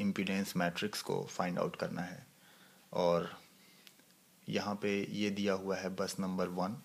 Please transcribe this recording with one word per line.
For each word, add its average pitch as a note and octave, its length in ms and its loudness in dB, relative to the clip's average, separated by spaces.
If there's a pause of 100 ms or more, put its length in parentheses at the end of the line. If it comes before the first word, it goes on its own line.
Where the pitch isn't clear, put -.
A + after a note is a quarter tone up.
impedance G2 560 0
matrix F2+ 460 0
को - 280 0
find F2+ 280 0
out F2 180 0
करना F2 260 -2
है। - 240 -10 (680)
और E2+ 380 4 (1200)
यहाँ G2+ 260 0
पे G2+ 360 0
ये G#2 200 0
दिया G2+ 220 2
हुआ F#2+ 240 0
है F#2 180 -2
बस F#2+ 260 -2
number F#2 280 0
वन F#2 360 -2